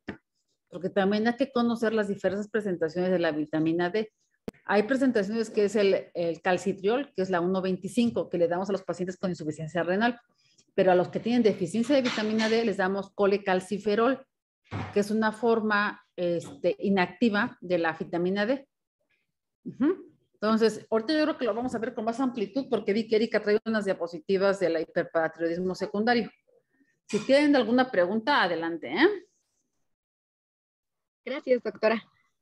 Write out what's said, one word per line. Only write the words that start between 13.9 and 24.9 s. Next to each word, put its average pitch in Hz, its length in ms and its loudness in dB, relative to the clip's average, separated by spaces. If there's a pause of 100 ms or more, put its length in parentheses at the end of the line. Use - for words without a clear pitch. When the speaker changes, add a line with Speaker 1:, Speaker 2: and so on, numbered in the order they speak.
Speaker 1:
que 202 60 2
es 202 120 0
una 220 200 0
forma, 214 720 0 (100)
este, 170 640 -2
inactiva 202 800 0
de 180 200 -2
la 165 140 0
vitamina 180 520 -2
D. 277 220 -4 (1000)
Ujú. - 440 -2 (240)
Entonces, 220 560 0
ahorita 220 240 0
yo 302 100 2
creo 302 140 -2
que 254 80 -4
lo 208 80 0
vamos 240 220 -6
a 226 40 -4
ver 233 140 -6
con 220 120 -6
más 233 140 -4
amplitud 254 500 -4
porque 208 240 0
vi 208 140 -2
que 220 100 2
Erika 220 240 0
trae 208 240 2
unas 220 200 -2
diapositivas 190 720 0
del 165 200 0
hiperparatiroidismo 165 960 -2